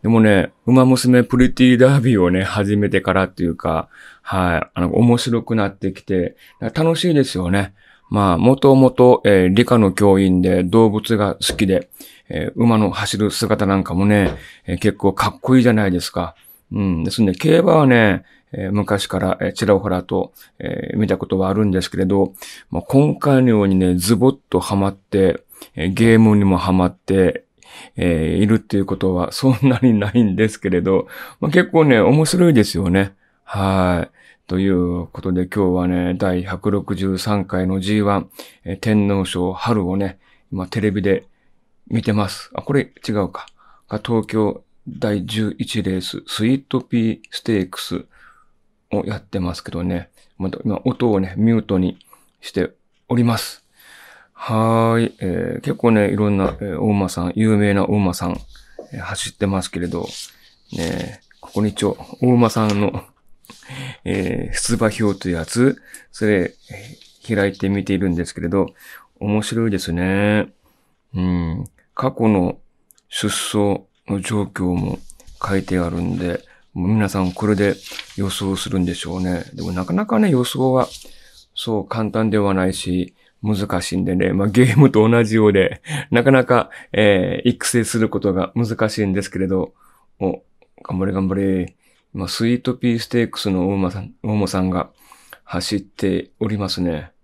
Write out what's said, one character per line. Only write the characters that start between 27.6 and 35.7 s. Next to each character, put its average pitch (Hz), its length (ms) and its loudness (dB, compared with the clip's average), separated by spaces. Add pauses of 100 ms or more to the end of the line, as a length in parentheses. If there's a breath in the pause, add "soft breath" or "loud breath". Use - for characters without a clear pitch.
え 82 440 0
ー、 101 40 4
い 104 40 2
る 110 80 4
っ 110 40 2
て - 180 -4
い 98 40 2
う 95 40 0
こ 95 120 -6
と 92 180 0
は 90 160 -2
そ - 180 0
ん 131 200 2
な 127 120 0
に 123 120 6
な 101 200 0
い 120 100 4
ん 95 120 2
で 107 140 2
す - 100 -12
け 98 100 -4
れ 90 120 2
ど、 92 260 0 (320 loud breath)
ま 160 100 -2
あ、 - 20 -4
結 175 200 2
構 160 140 4
ね、 127 140 6
面 135 260 4
白 175 240 4
い 156 40 4
で 110 100 6
す 90 140 -2
よ 87 120 0
ね。 98 240 2 (300)
は 92 640 0
い。 - 40 -20 (360 soft breath)
と 92 120 -2
い 98 100 2
う 90 380 -2
こ - 140 -16
と 95 100 -4
で、 90 160 -2
今 95 240 0